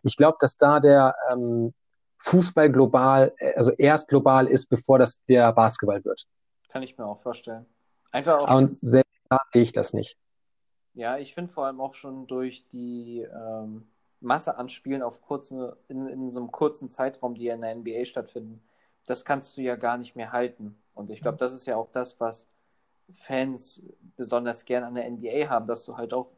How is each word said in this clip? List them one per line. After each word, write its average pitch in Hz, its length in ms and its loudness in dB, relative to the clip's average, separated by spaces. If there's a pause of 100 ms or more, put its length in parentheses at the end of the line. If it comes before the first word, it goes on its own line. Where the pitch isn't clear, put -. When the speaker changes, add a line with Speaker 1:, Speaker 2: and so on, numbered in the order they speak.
Speaker 1:
Ich - 140 -2
glaub, 156 220 6
dass - 180 0
da 147 240 4
der, 139 340 6 (160)
ähm, 120 440 -2 (440)
Fußball 170 520 4
global, 135 680 4
äh, 135 180 -2
also 123 180 2
erst 147 360 4
global 131 380 4
ist, 131 220 0
bevor 131 300 4
das - 260 2
der 120 280 6
Basketball 104 520 2
wird. - 220 -8 (440)
Speaker 2:
Kann 131 120 -10
ich 127 140 -16
mir 117 80 -14
auch 104 140 -10
vorstellen. 117 480 -12 (460)
Einfach 147 260 2
auch 131 180 4
Speaker 1:
Und 135 140 6
selbst 131 420 2 (160)
da 131 120 2 (120)
sehe 120 100 6
ich 117 100 0
das - 200 -4
nicht. - 240 -8 (800)
Speaker 2:
Ja, 123 240 -8
ich 143 160 -16
find 175 160 -12
vor 143 160 -8
allem 131 160 -10
auch 135 120 -12
schon 131 340 -16
durch 127 400 -10
die, 120 640 -12
ähm, 110 560 -14 (360)
Masse 139 340 -4
an 123 140 -12
Spielen 135 320 -10
auf 117 180 -12
kurzen, 131 500 -12 (180)
in, 135 180 -12
in 131 260 -12
so 123 80 -10
einem 120 100 -12
kurzen 147 380 -6
Zeitraum, 131 460 -8
die 117 100 -14
ja 117 100 -6
in 117 60 -14
der 113 120 -8
N 113 120 -14
B 113 160 -8
A 123 60 -6
stattfinden, 113 560 -14 (440)
das 127 180 -8
kannst 139 320 -8
du 135 60 -12
ja 123 140 -6
gar 120 220 -6
nicht 120 160 -18
mehr 113 180 -12
halten. 120 440 -8 (160)
Und 104 160 -16
ich 87 140 -16
glaub, 131 140 -4
Speaker 1:
Mhm. - 20 -20
Speaker 2:
das 127 160 -6
ist 127 100 -18
ja 120 120 -6
auch 113 140 -8
das, - 300 -10
was - 260 -8 (640)
Fans 131 680 -10 (360)
besonders 120 500 -6
gern 123 180 -4
an 120 100 -14
der 120 120 -8
N 120 140 -12
B 123 220 -6
A 143 60 -4
haben, 113 180 -4
dass 117 200 -8
du 117 100 -18
halt 117 160 -10
auch 123 140 -6 (120)